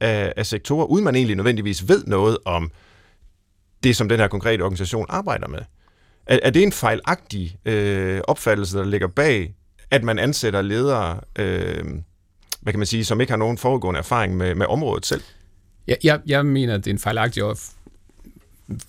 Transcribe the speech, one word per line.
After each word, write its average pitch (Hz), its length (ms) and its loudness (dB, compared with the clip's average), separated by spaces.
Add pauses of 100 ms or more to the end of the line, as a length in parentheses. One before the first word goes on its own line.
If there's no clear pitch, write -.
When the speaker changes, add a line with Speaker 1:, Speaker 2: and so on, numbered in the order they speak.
Speaker 1:
af, 104 360 0
af 107 100 -4
sektorer, 143 400 -2
uden 202 180 2
man 139 120 2
egentlig 117 200 2
nødvendigvis 101 520 0
ved 202 180 4
noget 101 380 2
om 85 260 -2 (1120)
det, 120 140 4
som 110 120 0
den 110 120 2
her 101 80 4
konkrete 101 340 0
organisation 95 460 -2
arbejder 180 400 -4
med. 69 100 -10 (680)
Er, 127 160 4
er 135 80 4
det 165 120 6
en 202 100 4
fejlagtig, 107 920 -4
øh, 98 640 0
opfattelse, 101 500 0
der 95 60 -2
ligger 98 220 0
bag, 110 480 0 (360)
at 135 140 4
man 110 140 0
ansætter 107 440 0
ledere, 104 580 0 (180)
øh, 90 460 -4 (760)
hvad 104 120 -4
kan 98 80 -2
man 101 60 0
sige, 113 180 -2
som 110 160 0
ikke 127 120 0
har 107 60 0
nogen 113 200 0
foregående 110 400 0
erfaring 95 380 0
med, 90 180 0
med 87 120 0
området 135 400 -2
selv? - 160 -4 (640)
Speaker 2:
Jeg, 123 180 0
jeg, 151 220 4
jeg 143 200 2
mener, 135 280 2
at 98 100 -4
det 101 60 -4
er 101 40 0
en 101 60 -2
fejlagtig 110 440 -2
op-, 107 140 -2 (1300)